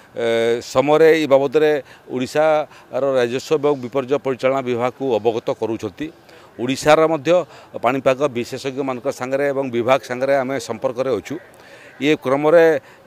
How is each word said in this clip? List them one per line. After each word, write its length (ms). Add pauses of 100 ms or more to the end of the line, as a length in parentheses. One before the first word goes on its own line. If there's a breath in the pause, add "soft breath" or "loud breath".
(160 loud breath)
ଏ, 460
ସମୟରେ 480 (100)
ଏ 80
ବାବଦରେ 440 (380 loud breath)
ଓଡ଼ିଶାର 960 (120)
ରାଜସ୍ୱ 380
ଏବଂ 220
ବିପର୍ଯ୍ୟୟ 420
ପରିଚାଳନା 440
ବିଭାଗକୁ 420 (120)
ଅବଗତ 360
କରୁଛନ୍ତି। 560 (520 loud breath)
ଓଡ଼ିଶାର 480
ମଧ୍ୟ 240 (520 loud breath)
ପାଣିପାଗ 440
ବିଶେଷଜ୍ଞମାନଙ୍କ 840
ସାଙ୍ଗରେ 360
ଏବଂ 220
ବିଭାଗ 340
ସାଙ୍ଗରେ 320
ଆମେ 240
ସମ୍ପର୍କରେ 520
ଅଛୁ। 240 (680 loud breath)
ଇଏ 140
କ୍ରମରେ, 640 (280 loud breath)